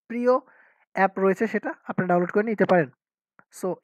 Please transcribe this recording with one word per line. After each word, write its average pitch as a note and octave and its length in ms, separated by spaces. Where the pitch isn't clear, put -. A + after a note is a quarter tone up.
প্রিয় A#3+ 240
অ্যাপ F#3+ 260
রয়েছে, F#3+ 280
সেটা B3 280
আপনি F#3 180
ডাউনলোড F3 240
করে G#3 140
নিতে G#3+ 200
পারেন। F3 260
So, F3+ 220